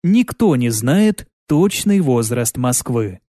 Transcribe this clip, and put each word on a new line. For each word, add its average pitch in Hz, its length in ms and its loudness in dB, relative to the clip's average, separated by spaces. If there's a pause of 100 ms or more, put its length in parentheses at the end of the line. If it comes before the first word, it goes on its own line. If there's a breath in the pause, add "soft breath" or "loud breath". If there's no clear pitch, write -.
Никто 202 540 2
не 120 140 0
знает 160 540 0 (220)
точный 196 540 2
возраст 120 560 -2
Москвы. 120 640 -4 (140)